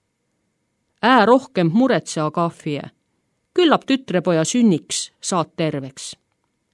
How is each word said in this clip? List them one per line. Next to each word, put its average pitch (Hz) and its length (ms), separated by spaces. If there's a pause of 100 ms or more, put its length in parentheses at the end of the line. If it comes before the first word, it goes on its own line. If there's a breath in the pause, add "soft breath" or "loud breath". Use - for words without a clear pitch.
(1040)
"Ää 226 240
rohkem 214 460
muretse, 214 480
Agafia. 151 640 (760)
Küllap 302 280
tütrepoja 180 580
sünniks - 760
saad 165 360
terveks." 143 600 (580)